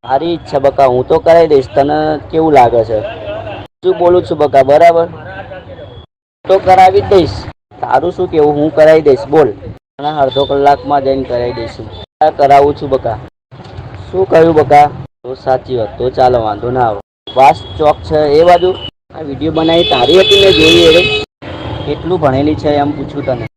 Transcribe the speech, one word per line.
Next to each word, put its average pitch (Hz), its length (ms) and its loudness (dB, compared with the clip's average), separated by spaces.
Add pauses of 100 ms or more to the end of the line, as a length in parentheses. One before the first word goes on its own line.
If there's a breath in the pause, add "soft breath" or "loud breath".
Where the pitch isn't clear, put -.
તારી 139 300 -4
ઈચ્છા 147 260 -6
બકા, 135 280 2
હું 127 200 0
તો 160 120 0
કરાવી 165 280 4
દઈશ. 139 280 0
તને 151 440 -2 (120)
કેવું 160 220 0
લાગે 117 320 4
છે? 107 180 -4 (800)
શું 180 140 0
બોલું 175 240 2
છું 156 160 -8
બકા, 139 240 2
બરાબર? 165 460 4 (1400)
તો 190 100 2
કરાવી 185 420 4
જ 196 40 -8
દઈશ. 180 320 0 (440)
તારું 131 320 -2
શું 180 160 -6
કેવું, 151 260 0
હું 147 160 0
કરાવી 156 320 4
દઈશ. 135 260 2
બોલ, 147 200 2
હમણાં 139 680 -10
અડધો 135 280 0
કલાકમાં 139 560 0
જઈને 135 220 -2
કરાવી 120 280 -6
દઈશું. 117 340 -12 (380)
હા, 156 60 2
કરાવું 139 440 2
છું 143 160 -10
બકા. 120 280 -4 (920)
શું 185 160 -2
કહ્યું 165 280 4
બકા? 143 360 4 (320)
તો 127 120 -12
સાચી 131 420 -4
વાત, 107 220 -8
તો 123 120 -4
ચાલો, 123 280 2
વાંધો 110 320 -6
ના 127 100 -4
આવે. 107 200 -2 (360)
વાસ 143 260 4 (160)
ચોક 151 240 0
છે 151 380 0
એ 170 40 4
બાજુ. 175 300 2 (400)
આ 151 80 -14
વીડિયો 143 300 -8
બનાવી 165 320 0
તારી 139 340 0
હતી, 196 260 2
મેં 190 80 4
જોઈ. 165 320 4
એ 180 400 2 (640)
કેટલું 165 340 -6
ભણેલી 143 340 0
છે 147 140 -4
એમ 147 240 -2
પૂછું 139 320 -10
તને. 120 220 -6 (100)